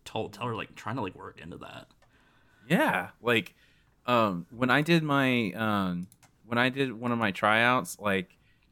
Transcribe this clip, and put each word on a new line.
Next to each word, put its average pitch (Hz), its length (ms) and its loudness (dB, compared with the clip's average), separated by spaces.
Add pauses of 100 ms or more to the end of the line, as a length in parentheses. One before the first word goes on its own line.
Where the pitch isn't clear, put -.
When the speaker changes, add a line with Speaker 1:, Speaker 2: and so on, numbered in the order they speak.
Speaker 1:
tell, 110 240 -6
tell - 160 -10
her, 117 80 -6
like, - 220 -10
trying 110 200 -10
to, 120 60 -6
like, 92 120 -8
work - 280 -18
into 80 160 -14
that. - 300 -18 (800)
Speaker 2:
Yeah, 196 400 0 (120)
like, 113 340 0 (520)
um, 107 440 2
when 123 200 -2
I 135 100 4
did 160 220 4
my, 131 500 2
um, 98 540 -2 (400)
when 117 100 -4
I 123 140 2
did 135 220 -2
one 120 200 -4
of 117 60 0
my 104 140 0
tryouts, 113 680 2
like, 95 400 -2 (320)